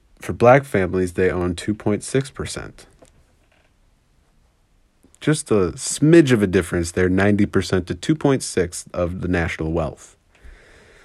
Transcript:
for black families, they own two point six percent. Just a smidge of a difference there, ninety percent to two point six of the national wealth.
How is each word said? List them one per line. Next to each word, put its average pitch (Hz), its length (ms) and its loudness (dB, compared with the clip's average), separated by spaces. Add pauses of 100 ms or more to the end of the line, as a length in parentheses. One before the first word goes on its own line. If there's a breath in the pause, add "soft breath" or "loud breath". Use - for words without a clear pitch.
(220)
for - 100 -8
black 123 320 6
families, 92 500 -2
they 92 160 2
own 87 260 -2
two - 180 -4
point 104 300 -4
six 135 260 -2
percent. - 560 -12 (2250)
Just - 300 -2
a 95 240 2
smidge 156 580 4
of 113 100 4
a 101 60 2
difference 87 440 -2
there, 92 180 0
ninety 101 380 2
percent 92 400 -2
to 90 80 -6
two - 200 -2
point 139 280 0
six - 500 -4
of 90 260 -4
the 90 80 -6
national 82 460 -2
wealth. - 420 -6 (880 soft breath)